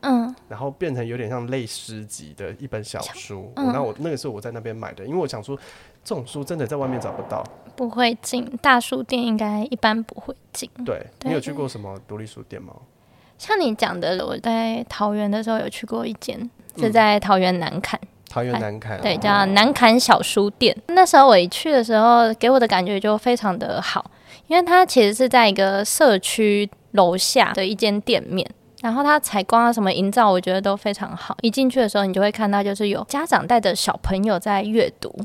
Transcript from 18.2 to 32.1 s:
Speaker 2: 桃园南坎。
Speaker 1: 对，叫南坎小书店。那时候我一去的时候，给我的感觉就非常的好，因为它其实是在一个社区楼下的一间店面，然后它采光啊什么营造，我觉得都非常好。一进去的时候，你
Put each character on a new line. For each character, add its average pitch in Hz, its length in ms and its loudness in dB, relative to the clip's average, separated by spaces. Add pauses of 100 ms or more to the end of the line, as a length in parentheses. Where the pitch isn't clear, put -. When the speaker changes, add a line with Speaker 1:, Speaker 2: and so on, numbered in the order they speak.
Speaker 2:
桃 123 140 -4
园 123 160 -2
南 107 180 -6
坎。 107 220 -8
Speaker 1:
对， 180 160 -2
叫 202 300 2
南 202 260 4
坎 240 260 6
小 233 240 4
书 202 280 0
店。 - 260 2 (120)
那 359 180 6
时 330 100 2
候 277 100 12
我 233 120 10
一 175 100 4
去 - 240 -4
的 262 100 4
时 226 160 0
候， 233 360 6
给 226 160 0
我 269 100 6
的 233 80 4
感 185 180 2
觉 196 140 -2
就 214 180 0
非 240 200 0
常 190 200 -2
的 - 240 -4
好， - 300 -6 (360)
因 330 100 4
为 359 40 6
它 349 240 6
其 - 160 4
实 208 120 4
是 254 160 2
在 240 180 6
一 196 60 2
个 196 320 0
社 226 340 4
区 208 500 0 (220)
楼 180 240 4
下 190 380 2
的 190 120 -2
一 208 80 -4
间 208 280 0
店 220 220 0
面， 185 220 -4 (360)
然 226 120 -4
后 269 80 -2
它 294 160 4
采 208 280 -2
光 233 180 4
啊 240 80 4
什 226 100 -2
么 190 120 0
营 196 180 0
造， 220 180 4
我 185 120 2
觉 185 100 -4
得 190 100 0
都 202 140 0
非 208 180 -4
常 - 220 -8
好。 - 260 -10
一 226 80 2
进 262 200 0
去 262 100 0
的 226 80 4
时 202 100 -2
候， 202 60 2
你 190 100 -2